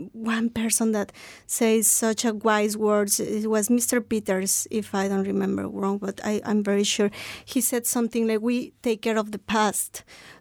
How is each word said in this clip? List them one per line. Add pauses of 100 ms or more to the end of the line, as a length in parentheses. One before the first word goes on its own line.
(140)
one
person
that (340)
says
such
a
wise
words,
it
was
Mister
Peters,
if
I
don't
remember
wrong,
but
I,
I'm
very
sure. (340)
He
said
something
like,
"We
take
care
of
the
past (380)